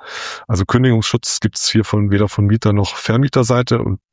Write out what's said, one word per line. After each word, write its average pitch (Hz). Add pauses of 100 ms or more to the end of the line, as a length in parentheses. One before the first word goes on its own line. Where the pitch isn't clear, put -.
(480)
Also 98
Kündigungsschutz 120
gibt's -
hier 107
von, 104
weder 101
von 101
Mieter 107
noch 101
Vermieterseite 123
und 98 (140)